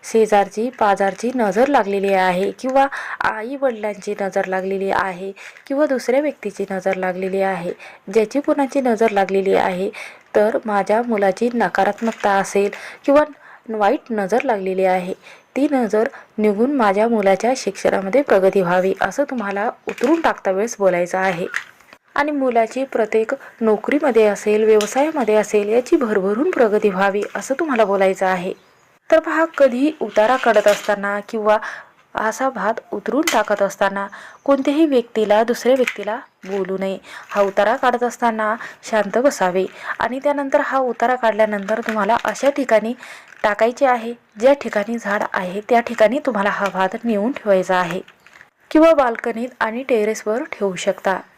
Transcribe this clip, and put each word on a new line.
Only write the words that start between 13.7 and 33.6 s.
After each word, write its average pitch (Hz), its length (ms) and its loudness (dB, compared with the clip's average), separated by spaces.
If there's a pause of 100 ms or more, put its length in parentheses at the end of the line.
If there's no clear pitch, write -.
नजर 214 340 0
लागलेली 190 400 -2
आहे, 185 280 0 (440)
ती 277 160 2
नजर 220 360 0 (300)
निघून 214 340 2
माझ्या 214 360 2
मुलाच्या 208 480 2
शिक्षणामध्ये 196 680 0
प्रगती 196 380 4
व्हावी," 185 400 0
असं 202 300 -2
तुम्हाला 202 400 -4 (180)
उतरून 320 320 0
टाकता 214 300 -2
वेळेस 202 280 -2
बोलायचं 180 400 0
आहे. 185 280 -2 (680)
आणि 294 160 0
मुलाची 254 540 0
प्रत्येक 220 480 0 (280)
नोकरीमध्ये 226 680 2
असेल, 214 380 2
व्यवसायामध्ये 220 720 2
असेल, 208 340 2
याची 247 280 2
भरभरून 214 540 0
प्रगती 214 380 2
व्हावी, 196 340 0 (120)
असं 202 260 -6
तुम्हाला 262 240 0
बोलायचं 190 420 0
आहे. 185 260 -2 (580)
तर 320 80 6
पहा, 320 260 0
कधीही 277 560 2
उतारा 220 360 2
काढत 214 320 4
असताना 202 520 -2
किंवा 214 380 0 (560)
असा 269 360 -2
भात 220 240 -2 (180)
उतरून 220 300 -2 (100)
टाकत 208 300 0